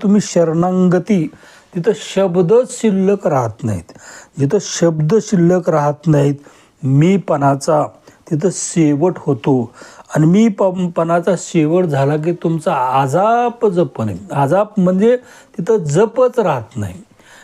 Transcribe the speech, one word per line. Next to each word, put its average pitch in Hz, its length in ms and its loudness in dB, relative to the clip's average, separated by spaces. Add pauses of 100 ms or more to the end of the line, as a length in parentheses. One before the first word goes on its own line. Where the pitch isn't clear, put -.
तुम्ही 208 200 4
शरणागती, 175 1040 0 (480)
तिथं 185 160 -2 (240)
शब्द 185 380 2 (160)
शिल्लक 196 580 0
राहत 123 360 -4
नाहीत. 101 280 -6 (480)
जिथं 139 220 0
शब्द 160 600 0
शिल्लक 175 480 0
राहत 147 380 -2
नाहीत, 143 280 2 (480)
मीपणाचा 143 1000 2 (480)
तिथं 165 200 0
शेवट 156 680 0
होतो. 127 560 -2 (420)
आणि 151 100 2
मी 202 220 4
प-, 185 480 -2
पणाचा 170 420 0
शेवट 165 460 0
झाला 143 340 0
की 160 140 -4
तुमचा 165 420 -4
आजाप 170 920 0
जपणे, 165 480 -2 (200)
आजाप 170 460 0
म्हणजे 190 380 2 (400)
तिथं 214 200 0
जपच 220 640 0
राहत 135 380 -2
नाही, 95 240 -8 (420)